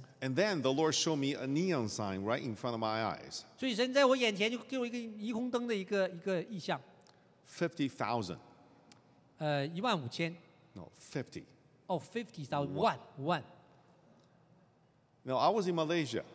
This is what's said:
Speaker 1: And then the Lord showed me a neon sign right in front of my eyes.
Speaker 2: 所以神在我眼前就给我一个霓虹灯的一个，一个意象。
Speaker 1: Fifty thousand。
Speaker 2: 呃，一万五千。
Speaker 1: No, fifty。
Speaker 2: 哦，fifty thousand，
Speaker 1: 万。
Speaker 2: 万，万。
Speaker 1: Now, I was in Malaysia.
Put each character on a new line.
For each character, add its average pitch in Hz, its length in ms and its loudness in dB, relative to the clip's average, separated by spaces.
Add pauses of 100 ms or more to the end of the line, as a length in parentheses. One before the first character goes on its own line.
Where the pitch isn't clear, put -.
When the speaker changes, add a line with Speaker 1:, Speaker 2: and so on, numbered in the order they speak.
(220)
Speaker 1:
And 131 120 0
then 180 280 2
the 131 100 4
Lord 156 220 4
showed 160 220 2
me 139 220 0
a 131 80 -4
neon 143 440 2
sign 98 340 -2
right 117 160 2
in 117 160 -4
front 120 160 -2
of 113 100 -2
my 110 220 2
eyes. - 380 -4 (160)
Speaker 2:
所 262 100 -2
以 240 60 0
神 247 180 0
在 277 140 8
我 262 100 6
眼 233 180 2
前 208 160 2
就 247 100 -4
给 - 180 -6
我 240 80 0
一 233 40 -4
个 233 60 -6
霓 220 380 -6
虹 247 160 -2
灯 240 160 0
的 226 100 0
一 190 80 -2
个， 190 240 2
一 185 120 -10
个 185 240 0
意 220 140 -8
象。 151 220 -2 (680)
Speaker 1:
Fifty 147 440 -2
thousand。 107 480 -2 (1000)
Speaker 2:
呃， 147 300 0
一 170 160 -6
万 220 180 2
五 120 80 -4
千。 165 260 -4 (380)
Speaker 1:
No, 92 120 -14 (140)
fifty。 - 440 -8 (440)
Speaker 2:
哦 180 140 -2
，fifty 196 460 -8
thousand， 143 260 -2
Speaker 1:
万。 185 260 2 (200)
Speaker 2:
万， 135 80 -6
万。 160 180 0 (1800)
Speaker 1:
Now, 131 120 0
I 131 120 6
was 196 200 2
in 180 80 2
Malaysia. 151 460 0 (120)